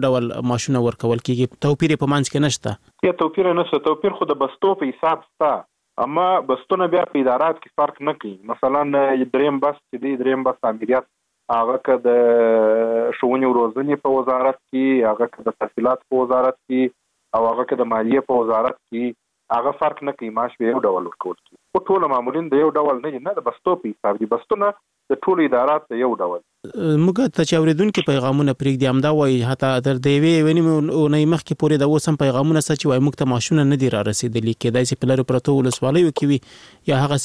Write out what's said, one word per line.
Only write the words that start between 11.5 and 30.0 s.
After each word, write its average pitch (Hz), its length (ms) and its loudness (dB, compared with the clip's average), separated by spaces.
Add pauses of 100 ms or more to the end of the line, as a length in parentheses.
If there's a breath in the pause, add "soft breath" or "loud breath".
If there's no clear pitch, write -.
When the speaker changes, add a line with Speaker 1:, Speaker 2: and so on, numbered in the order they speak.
Speaker 2:
که 131 160 4
د 120 40 2 (1080)
ښوونې 131 320 0
او 123 80 2
روزنې 127 480 -2
په 135 140 2
وزارت 127 420 0
کې، 131 260 -2 (220)
هغه 113 240 0
که 110 180 -6
د - 140 -10
تحصیلات 123 420 -2
په 127 160 0
وزارت 127 380 0
کې، 127 220 -2 (520)
او 113 140 2
هغه 117 240 -2
که 123 100 -2
د 117 140 -2
مالیې 117 340 0
په 123 140 2
وزارت 117 340 -2
کې، 117 400 -8 (320)
هغه 117 200 -2 (100)
فرق 151 260 -2
نه 139 120 -6
کوي، 113 180 -10
معاش 120 220 -4
به 117 120 0
یو 127 140 0
ډول 90 220 0
ورکول 90 280 -10
کیږي. - 240 -20 (140)
خو 185 160 0
ټول 190 240 2
مامورین 131 400 -4
د 139 80 4
یو 156 160 4
ډول 147 240 0
نه 151 100 -8
دي، 131 140 -8
نه، 190 140 -4
د - 100 -10
بستو 175 320 -2
په - 100 -8
حساب 104 300 -4
دي. 110 100 -4
بستونه 202 380 -2 (440)
د 135 120 -4
ټولو 170 240 2
ادارات 135 420 0
د 117 120 -4
یو 127 60 0 (120)
ډول. 87 200 -4 (640)
Speaker 1:
موږ 180 120 2 (200)
ته 165 120 2
چې 175 100 0
اوریدونکي 160 480 0
پیغامونه 135 540 0
پرېږدي، 135 320 0
همدا 135 240 0
وایي، 131 340 2
حتی 131 220 0 (160)
تر 131 180 -2